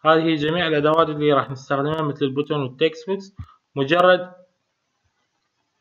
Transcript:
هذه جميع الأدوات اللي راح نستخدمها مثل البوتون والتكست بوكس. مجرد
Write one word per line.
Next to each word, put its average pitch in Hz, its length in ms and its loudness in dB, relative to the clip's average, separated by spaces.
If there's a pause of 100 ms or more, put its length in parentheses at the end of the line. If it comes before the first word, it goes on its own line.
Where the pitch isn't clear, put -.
هذه 160 300 4
جميع 160 320 -2
الأدوات 156 420 2
اللي 147 240 0
راح 131 180 0
نستخدمها 143 500 -4
مثل 143 240 -4
البوتون 147 360 -4
والتكست 156 480 -4
بوكس. 196 260 -8 (400)
مجرد 175 560 2 (1500)